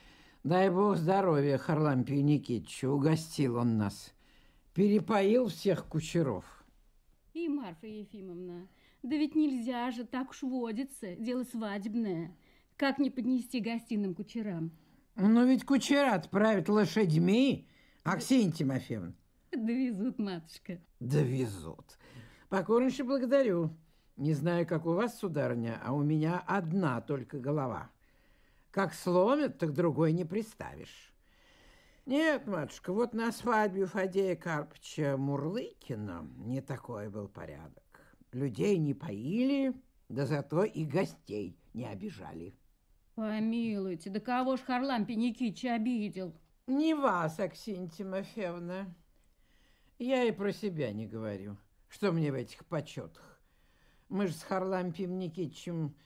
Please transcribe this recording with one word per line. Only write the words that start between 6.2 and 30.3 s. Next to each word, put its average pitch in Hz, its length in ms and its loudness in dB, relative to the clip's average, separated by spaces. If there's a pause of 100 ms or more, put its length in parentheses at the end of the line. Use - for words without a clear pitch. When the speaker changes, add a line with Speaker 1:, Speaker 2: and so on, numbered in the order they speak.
Speaker 2:
И, 330 160 -4
Марфа 233 380 -6
Ефимовна, 190 840 -12 (340)
да 269 140 0
ведь 302 180 0
нельзя 254 560 0
же, 233 140 -8
так 262 240 -4
уж - 140 -12
водится, 240 760 -4
дело 247 260 -2
свадебное. 208 920 -4 (440)
Как 269 220 2
не 269 100 2
поднести 254 500 -2
гостиным 214 560 -2
кучерам? 190 560 -6 (460)
Speaker 1:
Ну, 226 280 8
ведь 254 200 4
кучера-то 269 640 4
правят 202 400 4
лошадьми, 208 1000 4 (360)
Аксинья 233 460 4
Тимофеевна. 123 640 -2 (380)
Speaker 2:
Довезут, 240 680 -2
матушка. 175 600 -6 (200)
Speaker 1:
Довезут. 120 960 -2 (520)
Покорнейше 233 540 2
благодарю. 240 720 2 (420)
Не 151 160 2
знаю, 165 340 2
как 165 180 -2
у 165 80 2
вас, 226 240 0
сударыня, 120 640 -2
а 127 100 -4
у 143 100 2
меня 156 420 2
одна 165 560 0
только 139 380 -6
голова. 127 500 -2 (840)
Как 190 220 0
сломят, 214 640 2
так 156 160 -2
другой 160 380 2
не 170 140 0
приставишь. - 880 -10 (920)